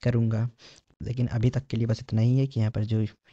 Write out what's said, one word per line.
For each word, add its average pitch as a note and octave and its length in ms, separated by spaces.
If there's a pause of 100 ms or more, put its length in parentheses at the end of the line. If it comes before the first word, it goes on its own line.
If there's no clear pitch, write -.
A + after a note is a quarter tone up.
करूँगा। A#2 460 (520)
लेकिन B2+ 280
अभी A#2+ 200
तक - 180
के A#2 100
लिए A2+ 100
बस A#2 140
इतना A2 200
ही B2 160
है C3+ 100
कि C3+ 120
यहाँ A2 120
पर G#2+ 140
जो A2 200 (280)